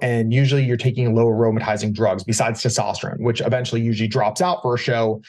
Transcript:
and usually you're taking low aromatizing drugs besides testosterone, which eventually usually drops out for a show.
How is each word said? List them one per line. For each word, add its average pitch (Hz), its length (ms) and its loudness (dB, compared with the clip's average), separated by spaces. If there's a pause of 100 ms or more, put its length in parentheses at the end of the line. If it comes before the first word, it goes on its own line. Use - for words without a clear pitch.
and 117 320 0
usually 135 320 4
you're 123 100 0
taking 120 380 0
low 117 140 4
aromatizing 110 680 0
drugs 101 300 0
besides 113 400 -2
testosterone, - 560 -4
which 117 220 0
eventually 123 380 -2
usually 113 280 0
drops 107 340 0
out 180 220 0
for 123 100 0
a 120 60 0
show. 113 500 0